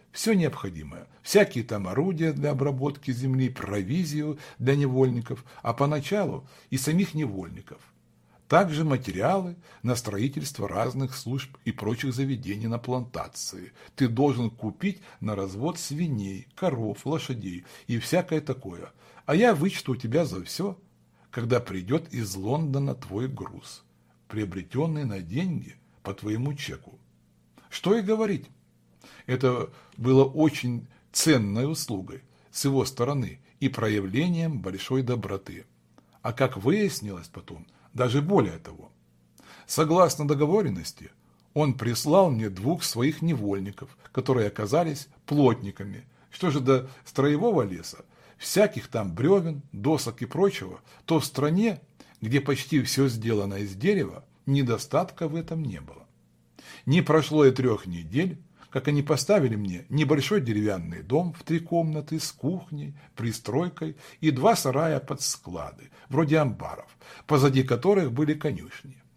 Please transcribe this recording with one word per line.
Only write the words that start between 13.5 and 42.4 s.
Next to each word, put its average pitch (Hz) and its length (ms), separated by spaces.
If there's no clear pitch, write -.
Ты 135 100
должен 120 420
купить 143 520
на 110 160
развод 98 420
свиней, 123 760
коров, 113 500
лошадей 110 600
и 120 120
всякое 170 400
такое. 98 540
А 143 100
я 226 180
вычту 160 380
у 120 60
тебя 135 260
за 92 220
всё, 190 340
когда 117 300
придёт 95 540
из 104 220
Лондона 139 600
твой 110 320
груз, - 560
приобретённый 107 720
на 104 160
деньги 131 560
по 98 120
твоему 110 400
чеку». - 440
Что 202 280
и 226 40
говорить, 214 480
это 123 440
было 131 260
очень 131 640
ценной 120 580
услугой 101 540
с - 140
его 135 220
стороны 131 560
и 139 80
проявлением 117 920
большой 95 400
доброты. 117 640
А 117 100
как 127 240
выяснилось 107 720
потом, 85 400
даже 123 280
более 147 380
того. - 320
Согласно 160 640
договорённости, 147 840
он 147 180
прислал 151 560
мне 110 200